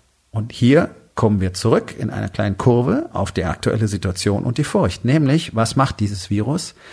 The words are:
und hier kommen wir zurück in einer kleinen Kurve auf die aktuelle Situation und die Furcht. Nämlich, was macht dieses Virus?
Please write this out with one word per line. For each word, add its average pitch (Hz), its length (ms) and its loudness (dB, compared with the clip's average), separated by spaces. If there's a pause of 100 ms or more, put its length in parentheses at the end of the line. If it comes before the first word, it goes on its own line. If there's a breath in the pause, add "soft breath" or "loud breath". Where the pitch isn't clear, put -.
(320)
und 113 220 -6
hier 135 420 4 (200)
kommen 104 240 2
wir 92 140 -2
zurück 131 440 0
in - 120 -6
einer 101 200 -6
kleinen 104 280 -2
Kurve 165 560 2
auf 92 180 -4
die - 140 -2
aktuelle - 420 -2
Situation 101 560 -2
und 120 140 -2
die 151 80 0
Furcht. 135 400 0
Nämlich, 147 500 2
was 110 220 0
macht - 240 0
dieses 98 280 -4
Virus? 107 460 -2 (180 loud breath)